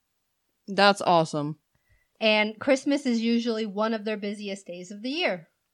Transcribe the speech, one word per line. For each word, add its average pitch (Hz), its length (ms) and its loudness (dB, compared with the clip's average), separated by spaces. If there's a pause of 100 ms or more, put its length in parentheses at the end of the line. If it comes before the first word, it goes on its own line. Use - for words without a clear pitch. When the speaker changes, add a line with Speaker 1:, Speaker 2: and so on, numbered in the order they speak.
(680)
Speaker 1:
That's 196 340 4
awesome. 156 560 2 (640)
Speaker 2:
And 214 380 2
Christmas 277 480 0
is 233 140 0
usually 226 440 0
one 214 300 -2
of 208 100 -6
their 214 120 -4
busiest 202 500 -8
days 175 240 -14
of 208 100 -14
the 247 80 -8
year, 262 400 -4 (240)